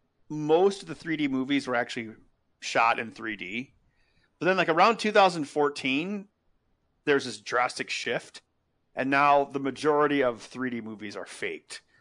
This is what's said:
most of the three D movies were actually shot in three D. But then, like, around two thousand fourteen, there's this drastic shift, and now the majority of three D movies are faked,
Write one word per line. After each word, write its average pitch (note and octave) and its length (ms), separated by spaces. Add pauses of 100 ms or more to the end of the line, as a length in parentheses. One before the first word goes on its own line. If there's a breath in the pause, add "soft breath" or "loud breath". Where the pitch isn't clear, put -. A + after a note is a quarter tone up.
(280)
most D#3+ 540
of E3 60
the D#3 60
three D#3+ 220
D D3 120
movies C3 380
were B2+ 80
actually A#2 400 (460)
shot A#2 380
in A2+ 120
three A2 260
D. F#2+ 380 (640)
But D3+ 80
then, F#3 100
like, E3+ 120
around F#3+ 300
two G#3+ 140
thousand F#3 320
fourteen, D3 840 (760)
there's C#3 200
this G#2+ 160
drastic B2 500
shift, - 500 (540)
and C3 160
now C#3+ 340
the C3 160
majority C#3+ 640
of A#2 180
three B2 300
D A#2 100
movies G#2+ 360
are F#2+ 100
faked, - 560 (180)